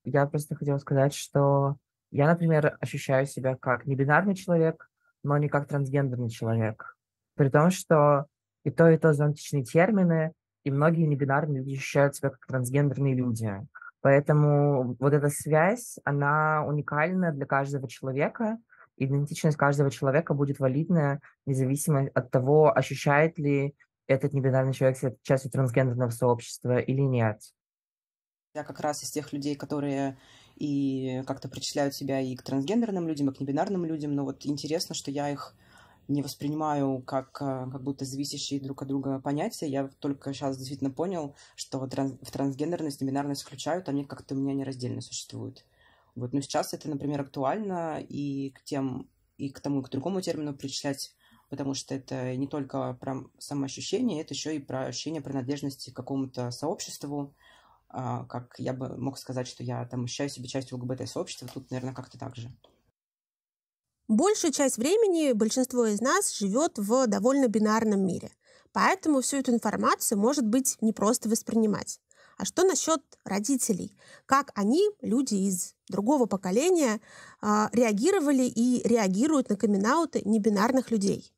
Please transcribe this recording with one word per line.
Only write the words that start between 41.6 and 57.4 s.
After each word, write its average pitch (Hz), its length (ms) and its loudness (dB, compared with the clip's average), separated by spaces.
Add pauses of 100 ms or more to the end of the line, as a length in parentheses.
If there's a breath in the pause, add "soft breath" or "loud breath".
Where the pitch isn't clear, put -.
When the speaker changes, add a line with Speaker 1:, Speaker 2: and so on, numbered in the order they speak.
Speaker 2:
транс-, 135 340 -4
в - 100 -18
трансгендерность 143 720 -4
и 135 60 -2
бинарность 139 360 -4
включают, 156 460 -6
а 139 40 -4
мне 143 120 -2
как-то 139 300 -10
у 135 40 -4
меня 139 120 -2
они 135 140 -4
раздельно 123 360 -6
существуют. - 640 -12 (500 soft breath)
Вот, 123 200 -8
но 139 60 -2
сейчас 151 340 -4
это, - 160 -10
например, 143 320 -4
актуально 160 800 -4
и 139 500 -6
к - 140 -20
тем, 135 440 -6 (300)
и 139 100 -6
к - 120 -18
тому, 143 200 -4
и 127 40 -4
к - 60 -18
другому 180 300 -4
термину 151 340 -6
причислять, 139 600 -8 (340 soft breath)
потому 139 240 -6
что 135 220 -8
это 131 420 -6
не 139 120 -4
только 135 520 -6
про 135 240 -8 (140)
самоощущение, 151 840 -4
это 151 140 -10
ещё 147 160 -6
и 156 80 -4
про 131 280 -6
ощущение 143 360 -8
принадлежности 139 680 -6
к - 60 -18
какому-то 131 540 -6
сообществу. 143 840 -8 (600 soft breath)